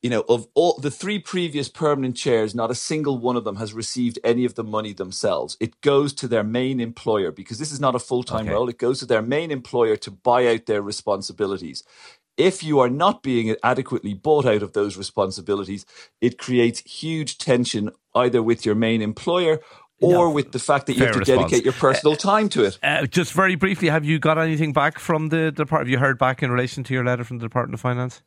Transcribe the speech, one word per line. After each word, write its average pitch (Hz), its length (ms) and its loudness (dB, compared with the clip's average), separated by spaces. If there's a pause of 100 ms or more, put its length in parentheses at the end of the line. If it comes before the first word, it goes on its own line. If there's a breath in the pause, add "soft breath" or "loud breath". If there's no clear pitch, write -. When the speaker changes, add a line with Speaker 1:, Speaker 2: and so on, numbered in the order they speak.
Speaker 1:
you 127 100 -2
know, 110 180 0
of 117 260 2
all 165 240 4
the 135 140 -4
three 202 260 -4
previous 160 500 -4
permanent 139 480 -2
chairs, 110 380 0
not 117 160 -2
a 127 60 -2
single 147 420 -2
one 123 160 0
of 117 80 -2
them 101 140 -6
has 107 180 -8
received 117 480 -4
any 117 220 2
of 117 100 -2
the - 80 -6
money 107 300 -6
themselves. 92 680 -4
It - 220 -8
goes 139 340 2
to 127 140 -8
their 113 160 0
main 123 340 -2
employer, 110 540 -2
because 107 260 -14
this 151 140 -8
is 139 80 -10
not 131 160 0
a - 20 0
full-time 120 480 -4
Speaker 2:
Okay. - 60 -2
Speaker 1:
role. 117 160 0
It 117 100 -10
goes 127 220 0
to 135 60 -12
their 113 160 2
main 151 280 -2
employer 120 460 0
to - 160 -12
buy 123 340 2
out 110 200 0
their 104 160 0
responsibilities. 98 1000 -6 (540 loud breath)
If 180 260 2
you 151 160 2
are 123 100 6
not 160 360 0
being 117 400 0
adequately 120 500 -2
bought 147 320 2
out 107 160 4
of 98 100 -8
those 101 240 0
responsibilities, 98 880 -4 (360 loud breath)
it 120 180 0
creates 120 480 2
huge 156 500 -8
tension 117 540 0 (240)
either 123 260 2
with 113 240 0
your 107 120 2
main 113 260 2
employer 156 580 0 (400 loud breath)
or 175 260 6
Speaker 2:
No. 160 40 2
Speaker 1:
with 147 220 -2
the 123 80 -4
fact 139 260 0
that 131 60 -2
you 120 80 0
Speaker 2:
Fair 127 80 4
Speaker 1:
have 110 60 0
to 113 40 0
Speaker 2:
response. 101 320 4
Speaker 1:
dedicate 123 140 2
your 131 80 2
personal 147 400 4
Speaker 2:
Uh, 147 40 0
Speaker 1:
time 202 340 2
to - 120 2
it. 98 220 0
Speaker 2:
uh, 143 220 2
just - 260 0
very 185 240 2
briefly, 180 320 0
have 156 160 2
you 156 160 2
got 156 180 2
anything 160 340 0
back 147 280 2
from 156 300 -2
the 160 200 2
depart-, 151 300 0
have 127 80 -4
you 127 100 2
heard 135 200 2
back 127 220 0
in 127 120 0
relation 123 320 -2
to 131 100 -4
your 127 100 0
letter 123 200 0
from 123 140 -10
the 117 60 -8
Department 120 300 -4
of 113 60 -8
Finance? 123 460 -4